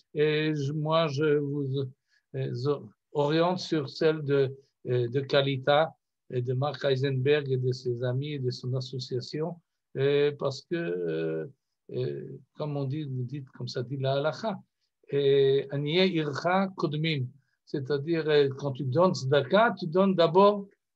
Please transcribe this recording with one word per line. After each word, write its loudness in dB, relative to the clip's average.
Et 0
je, -2
moi, 0
je 2
vous, -4
euh, -2
oriente 2
sur -2
celle 0
de, 2
euh, 0
de -2
Kalita 2
et -4
de -2
Mark -4
Eisenberg 0
et 0
de 0
ses -4
amis -2
et -6
de -4
son -6
association, -6
euh, 2
parce -4
que, -8
euh, -2
euh, -6
comme -6
on -2
dit, -4
vous -6
dites, -10
comme -10
ça -6
dit -8
la -2
halakha, -4
et 4
Aniye 2
Ircha 0
Kodmim, -2
c'est-à-dire, -2
euh, 6
quand -4
tu -6
donnes 4
tzedaka, 4
tu -6
donnes 4
d'abord 6